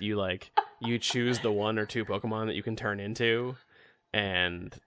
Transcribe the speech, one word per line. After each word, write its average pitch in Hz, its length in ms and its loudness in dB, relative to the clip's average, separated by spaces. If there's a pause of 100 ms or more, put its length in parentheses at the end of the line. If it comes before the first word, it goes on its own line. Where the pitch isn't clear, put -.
you, 104 160 0
like, 95 340 -2 (300)
you 120 180 0
choose 120 420 0
the 110 120 2
one 107 260 2
or 107 80 0
two 110 180 -2
Pokemon 110 420 -2
that 110 80 -2
you 104 80 -4
can 113 140 -2
turn 104 240 -2
into, 117 540 0 (580)
and, 90 640 0 (100)